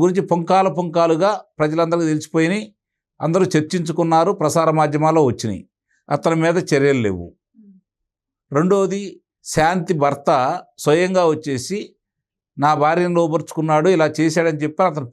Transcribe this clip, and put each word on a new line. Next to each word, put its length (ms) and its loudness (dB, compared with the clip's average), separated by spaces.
గురించి 300 2
పుంకాలు 460 2
పుంకాలుగా 540 0
ప్రజలందరికీ 540 0
తెలిసిపోయినాయి, 500 -2
అందరూ 280 2
చర్చించుకున్నారు, 840 0
ప్రసార 300 0
మాధ్యమాల్లో 500 2
వచ్చినాయి, 320 -6
అతని 280 0
మీద 140 0
చర్యలు 340 2
లేవు. 220 -4
రెండవది 460 0
శాంతి 400 0
భర్త 260 0
స్వయంగా 400 2
వచ్చేసి 460 -6
నా 80 4
భార్యను 360 0
లోపరుచుకున్నాడు, 760 0
ఇలా 120 2
చేశాడని 460 0
చెప్పి 260 -2
అతను 220 -8